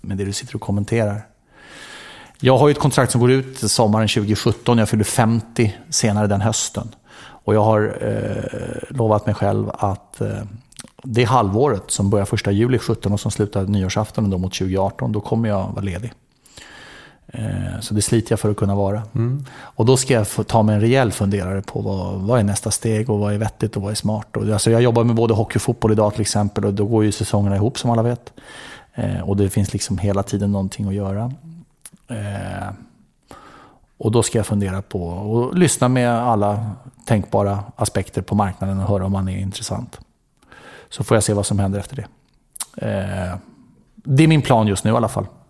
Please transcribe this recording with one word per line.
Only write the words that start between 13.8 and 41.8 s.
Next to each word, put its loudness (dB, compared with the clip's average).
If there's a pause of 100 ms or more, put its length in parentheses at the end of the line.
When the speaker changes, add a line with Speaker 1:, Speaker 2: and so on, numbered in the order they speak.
Speaker 1:
då 0
mot -4
tjugoarton, -2
då -2
kommer -2
jag -2
vara -8
ledig. -8 (1120)
Eh, -6
så -6
det 0
sliter 0
jag 0
för 2
att -2
kunna 0
vara. 0 (120)
Speaker 2:
Mm. -2 (160)
Speaker 1:
Och -2
då 6
ska 2
jag 2
få -4
ta 2
mig 4
en 2
rejäl 4
funderare -2
på -8
vad, -4
vad 2
är 4
nästa 0
steg -2
och 2
vad 0
är -2
vettigt -4
och -4
vad -4
är -4
smart. -4
Och, -2
alltså, 2
jag 6
jobbar 4
med 2
både 4
hockey 0
och -2
fotboll 0
idag 4
till -6
exempel, 0
och 0
då 0
går 2
ju 2
säsongerna 0
ihop 0
som -2
alla 2
vet. -2 (640)
Eh, -2
och 0
det 4
finns 0
liksom -4
hela 0
tiden 0
någonting -2
att -2
göra. -4 (760)
Eh, -8 (1300)
och 0
då 4
ska 0
jag -2
fundera -2
på -8
och -4
lyssna 2
med 2
alla 0 (340)
tänkbara 0 (120)
aspekter -4
på -4
marknaden -2
och -2
höra 0
om 0
man -2
är -4
intressant. -8 (880)
Så -8
får 2
jag 4
se 0
vad 0
som 0
händer 0
efter -10